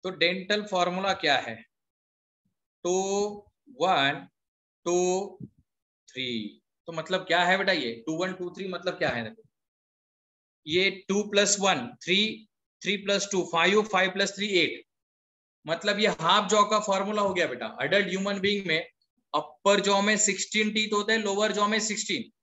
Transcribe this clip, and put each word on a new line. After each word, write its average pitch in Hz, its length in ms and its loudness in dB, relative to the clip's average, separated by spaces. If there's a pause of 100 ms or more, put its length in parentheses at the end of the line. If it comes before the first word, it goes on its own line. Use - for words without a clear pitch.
तो 185 60 -4
dental 185 560 0
formula 185 480 0
क्या 147 240 2
है? 113 240 -8 (1200)
टू, 180 140 2 (840)
वन, 147 480 2 (560)
टू, 180 540 0 (720)
थ्री। 120 540 -8 (240)
तो 165 60 -14
मतलब 180 340 -4
क्या 175 180 2
है 185 140 2
बेटा 190 140 0
ये? 123 220 -2 (120)
टू, 160 100 -4
वन, 185 160 -4
टू, 180 180 -8
थ्री 190 180 -10
मतलब 175 300 -6
क्या 156 100 0
है? 117 160 -4
देखो, 110 180 -14 (1200)
ये 185 240 4
टू 190 320 -2
प्लस 202 380 2
वन, 170 260 2 (160)
थ्री, 208 460 -2 (340)
थ्री 202 140 -2
प्लस 196 360 -2
टू, 180 100 0 (100)
फ़ाइव, 185 300 4
फ़ाइव 190 280 2
प्लस 190 260 -4
थ्री 202 120 -4
एट। 175 380 0 (800)
मतलब 190 320 -2
ये 208 100 4
हाफ 185 420 2
जॉ 208 140 4
का 214 160 2
formula 202 420 0
हो 190 120 0
गया 175 120 2
बेटा। 113 360 -8
Adult 185 260 2
human 196 320 -2
being 202 260 0
में 165 240 -2 (440)
upper 196 460 2
jaw 196 220 2
में 208 140 2
sixteen 202 540 0
teeth 214 220 -2
होते 208 200 0
हैं, 226 80 2
lower 208 320 0
jaw 208 160 0
में 214 120 0
सिक्सटीन। 190 520 -6 (100)